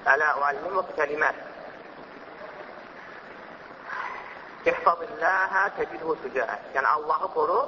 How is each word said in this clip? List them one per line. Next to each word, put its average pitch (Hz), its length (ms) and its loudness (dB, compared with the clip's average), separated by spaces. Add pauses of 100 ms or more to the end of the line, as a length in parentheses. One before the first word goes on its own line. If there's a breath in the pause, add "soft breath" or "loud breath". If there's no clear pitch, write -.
"Ələ 147 300 6
uallimuka 147 600 0
kəlimət?" 147 440 2 (3250)
"İhfazilləhə 180 1080 4
təcidhu 160 440 -2
tücəhə." 117 420 -2 (120)
Yəni 135 180 2
Allahı 156 420 2
qoru. 165 380 2